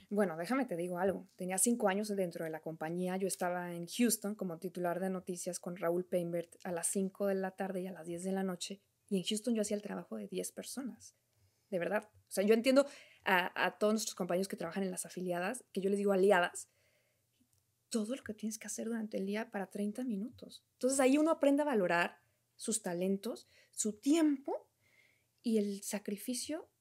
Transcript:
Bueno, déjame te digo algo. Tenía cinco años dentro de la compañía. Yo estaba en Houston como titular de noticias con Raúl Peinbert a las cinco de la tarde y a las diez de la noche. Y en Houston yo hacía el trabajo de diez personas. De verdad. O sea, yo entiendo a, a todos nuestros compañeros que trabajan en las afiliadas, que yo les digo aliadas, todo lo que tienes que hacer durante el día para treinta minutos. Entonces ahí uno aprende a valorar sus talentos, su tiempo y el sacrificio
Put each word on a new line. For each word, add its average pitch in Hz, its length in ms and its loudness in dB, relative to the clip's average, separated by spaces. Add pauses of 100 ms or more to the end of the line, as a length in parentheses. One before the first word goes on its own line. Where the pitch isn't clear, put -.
Bueno, 196 280 0
déjame 226 280 0
te 180 120 -4
digo 175 220 -2
algo. 185 360 0
Tenía 185 220 -4
cinco 233 320 4
años 202 260 0
dentro 170 300 -2
de 160 60 -6
la 156 100 -8
compañía. 175 560 -4
Yo 196 100 -2
estaba 180 460 -2
en 170 140 -8
Houston 214 480 0
como 180 240 -6
titular 175 400 -2
de 190 100 -2
noticias 180 500 -6
con 180 160 -8
Raúl 180 300 0
Peinbert 170 580 -2
a 190 80 -4
las 170 160 -4
cinco 196 400 -2
de 196 80 2
la 190 160 -2
tarde 190 300 -6
y 185 60 -6
a 185 40 -8
las 165 140 -14
diez 170 180 -8
de 190 80 -2
la 190 120 0
noche. 190 380 -6 (280)
Y 202 80 2
en 180 60 0
Houston 214 320 -2
yo 220 80 2
hacía 208 120 0
el 208 80 -4
trabajo 190 320 -8
de 208 120 -8
diez 180 240 -6
personas. - 640 -10 (540)
De 190 100 -2
verdad. 185 340 -2
O - 180 -20
sea, 190 120 0
yo 208 100 6
entiendo 262 320 6 (400)
a, 185 400 4
a 180 120 -2
todos 208 160 4
nuestros 214 220 -2
compañeros 180 320 -2
que - 80 -6
trabajan 185 280 -4
en 190 80 -2
las 180 140 -8
afiliadas, 180 680 -4
que 196 80 -2
yo 190 80 2
les 202 80 2
digo 202 160 4
aliadas, 185 560 6 (1200)
todo 220 260 -2
lo - 80 -18
que 208 100 -10
tienes 214 260 -6
que - 80 -14
hacer 220 200 -6
durante 220 300 -4
el 190 80 -2
día 214 260 -4
para 190 180 -4
treinta 208 340 -4
minutos. 233 720 -8
Entonces 269 260 2
ahí 262 180 8
uno 311 140 6
aprende 285 300 4
a 294 40 2
valorar 180 520 2 (380)
sus - 260 -2
talentos, 196 640 -2 (240)
su 214 280 -2
tiempo 311 720 2 (720)
y 220 160 2
el 202 260 -2
sacrificio 247 880 -6 (120)